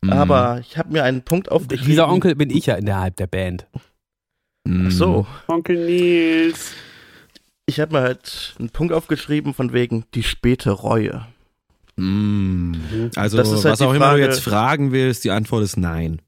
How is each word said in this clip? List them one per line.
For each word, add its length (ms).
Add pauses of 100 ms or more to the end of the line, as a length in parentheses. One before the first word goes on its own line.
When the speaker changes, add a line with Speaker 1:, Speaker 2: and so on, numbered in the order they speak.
Speaker 1:
Mm. 100
Speaker 2:
Aber 500
ich 160
hab 120
mir 140
einen 200
Punkt 280
aufgeschrieben. 400
Speaker 3:
Dieser 180
Onkel 260
bin 140
ich 160
ja 100
innerhalb 420
der 100
Band. 400 (960)
Speaker 1:
Mm. 240
Speaker 2:
Ach 40
so. 360 (200)
Speaker 4:
Onkel 380
Nils. 840 (960)
Speaker 2:
Ich 120
hab 120
mir 100
halt 580
einen 100
Punkt 240
aufgeschrieben 600
von 200
wegen 320 (100)
die 80
späte 480
Reue. 560 (720)
Speaker 1:
Mm. 760 (420)
Also, 220
Speaker 2:
Das 140
ist 140
halt 80
Speaker 1:
was 60
Speaker 2:
die 60
Speaker 1:
auch 80
immer 120
du 60
Speaker 2:
Frage 120
Speaker 1:
jetzt 180
fragen 520
willst, 320
die 60
Antwort 320
ist 140
nein. 500